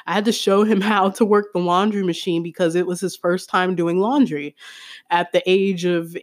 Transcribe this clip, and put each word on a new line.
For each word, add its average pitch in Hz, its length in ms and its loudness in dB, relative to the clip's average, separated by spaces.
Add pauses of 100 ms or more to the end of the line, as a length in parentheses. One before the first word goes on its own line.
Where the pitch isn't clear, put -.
I 170 80 -4
had 208 120 0
to 226 80 2
show 202 320 2
him 214 160 2
<laughs> 208 100 0
how 196 200 2
to 190 120 0
work 208 300 2
the 180 60 -2
laundry 190 440 0
machine 170 400 -2
because 170 320 -2
it 180 100 0
was 180 140 -6
his 180 160 -6
first 180 320 -2
time 185 280 0
doing 170 260 0
laundry 156 560 0 (520)
at 175 220 0
the 180 140 2
age 185 400 2
of 170 380 -2